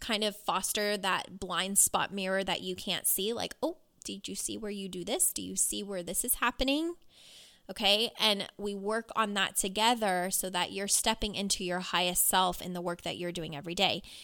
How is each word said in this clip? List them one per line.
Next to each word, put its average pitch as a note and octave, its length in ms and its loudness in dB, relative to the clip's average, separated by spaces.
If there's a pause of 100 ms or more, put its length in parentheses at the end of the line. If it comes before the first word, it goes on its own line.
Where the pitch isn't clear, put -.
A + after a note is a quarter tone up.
kind G#3+ 240 0
of G3+ 100 -2
foster G#3 600 0
that F#3 420 -2
blind F#3 380 -2
spot - 360 4
mirror F#3+ 300 0
that F#3+ 160 -2
you F#3 160 -6
can't F#3 320 -4
see, G3+ 240 0
like, A3 320 -4
"Oh, E4 140 0 (260)
did G3 240 -10
you F#3+ 80 -8
see G3+ 220 -6
where G#3 140 -8
you G3 180 -6
do F3 160 -8
this? B3+ 260 2
Do - 100 -6
you F#3 140 -8
see G#3 280 0
where G3 200 -6
this G3 220 -4
is B3 100 0
happening?" C#4 600 0 (720)
Okay, G#3 500 2
and G3+ 380 2
we G3+ 180 -4
work G3+ 400 -2
on G#3+ 200 2
that G3 200 2
together G3+ 760 4
so F#3+ 200 0
that F3+ 240 0
you're G3 160 -2
stepping A3 460 2
into G3 280 0
your F3 160 0
highest F3+ 480 2
self F#3 340 4
in F3+ 120 -6
the F3 80 -4
work F3 220 -4
that E3 120 -4
you're F3 160 -4
doing D#3+ 240 -6
every E3 200 -6
day. F#3+ 260 2 (220)